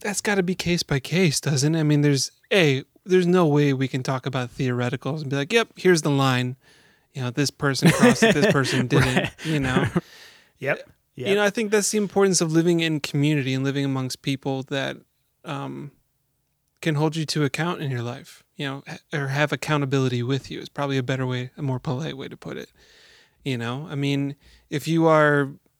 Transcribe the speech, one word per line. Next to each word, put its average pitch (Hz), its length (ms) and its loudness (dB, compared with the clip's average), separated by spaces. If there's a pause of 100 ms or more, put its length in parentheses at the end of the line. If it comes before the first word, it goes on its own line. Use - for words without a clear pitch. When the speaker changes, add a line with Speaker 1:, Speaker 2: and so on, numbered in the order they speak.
Speaker 1:
that's 196 200 -6
gotta 202 220 0
be 180 140 -2
case 170 260 -2
by 143 160 -2
case, 160 420 0
doesn't 139 360 0
it? - 20 0
I 151 60 2
mean, 147 160 4
there's, 143 320 2 (200)
A, 151 300 4 (220)
there's 185 240 4
no 180 180 4
way 147 260 4
we 131 140 0
can 131 160 -4
talk 131 240 -4
about 127 240 -4
theoreticals 127 720 -4
and 135 80 -8
be 139 60 -4
like, 143 160 -4
"Yep, 226 240 2
here's 175 260 4
the 156 80 -2
line." 131 440 2 (580)
You 135 100 -8
know, 123 80 -6
this 139 200 -2
person 147 400 2
crossed 233 320 4
it, 220 120 6
this 170 180 4
person 131 280 2
Speaker 2:
<laughs> - 20 2
Right. 123 60 -2
Speaker 1:
didn't, 127 420 2 (140)
you 160 160 -2
know? 131 260 0 (380)
Speaker 2:
<laughs> - 360 -20
Yep. - 280 -4 (280)
Yep. 131 120 -8
Speaker 1:
You 196 60 2
know, 208 80 2
I 202 80 2
think 214 220 -4
that's 208 180 2
the 214 80 0
importance 196 420 2
of 165 120 0
living 165 280 4
in 160 200 0
community 143 540 0
and 131 100 -2
living 139 200 -2
amongst 131 380 -4
people 135 420 -4
that, 135 320 -6 (480)
um, 139 460 -10 (880)
can 160 140 -2
hold 156 220 0
you 156 100 -4
to 151 180 -2
account 156 380 -4
in 139 80 -4
your 120 120 -4
life, 123 420 -12 (120)
you 147 100 -8
know, 135 220 -10
h-, 151 120 -14 (120)
or 143 160 -4
have 143 240 0
accountability 135 720 0
with 131 280 -4
you 147 100 -12
is - 100 -14
probably 139 260 -4
a 131 60 0
better 131 240 -2
way, 127 300 -6
a 151 60 -12
more 131 180 -2
polite 135 360 -6
way 131 120 -12
to - 80 -16
put - 200 -12
it. - 140 -14 (760)
You 131 140 -4
know, 123 320 -8
I 151 60 -10
mean, 139 400 -2 (340)
if 147 180 -6
you 165 180 2
are 147 440 4 (300)